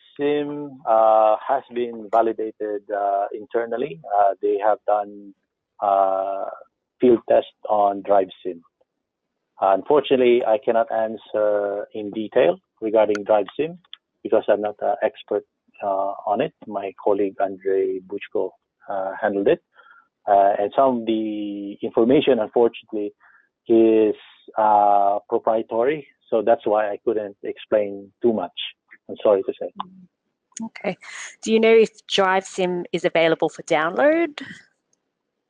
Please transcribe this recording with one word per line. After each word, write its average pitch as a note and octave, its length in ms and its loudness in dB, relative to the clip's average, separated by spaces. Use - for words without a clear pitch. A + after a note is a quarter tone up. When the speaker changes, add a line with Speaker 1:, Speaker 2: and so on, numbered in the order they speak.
Speaker 1:
Sim, D3 680 -4
uh, A2 480 4
has C3+ 160 -2
been A#2 380 -8
validated, A2 720 -2
uh, G2+ 360 -2
internally. A#2 680 -6
Uh, G2 220 4
they G#2 220 0
have G#2+ 240 2
done, G#2 460 -4
uh, G2 680 0
field A#2+ 200 4
test A#2 240 2
on G2+ 320 0
Drive G2 280 2
Sim. E2+ 200 -10
Unfortunately, B2 840 2
I A2 100 2
cannot A2+ 340 0
answer G#2 1000 -4
in G#2 160 -10
detail B2 480 0
regarding G#2+ 420 0
Drive G#2 220 0
Sim E3 220 -6
because A2 240 0
I'm G#2 140 2
not G#2 200 -6
an G2+ 220 -2
expert, G#2 420 -4
uh, G2 300 -4
on G#2 160 -2
it. D#3+ 120 -6
My G2+ 260 -10
colleague G2+ 360 0
Andre F#2+ 600 -2
Buchko, F#2+ 500 -8
uh, F#2+ 220 -6
handled G2+ 260 0
it. E3 140 0
Uh, G2 320 4
and G2+ 160 -2
some C3 260 2
of A2 40 -8
the G#2+ 760 -6
information, B2 560 2
unfortunately, G#2+ 760 -2
is, A2 480 4
uh, G#2 640 4
proprietary. A#2 800 -2
So A2 140 0
that's A#2 220 0
why G#2+ 260 0
I G2+ 120 -10
couldn't G#2 380 -4
explain G2+ 680 -4
too A#2 120 2
much. F#2 180 -6
I'm G2+ 140 -12
sorry G2+ 180 4
to G2+ 180 -6
say. F2+ 120 -10
Speaker 2:
Okay. - 320 -10
Do G#3+ 100 -4
you A3+ 80 4
know A3+ 140 4
if A3+ 320 4
Drive F#3+ 400 0
Sim F3+ 480 -4
is E3+ 100 -4
available E3 460 2
for - 140 -20
download? C4 760 0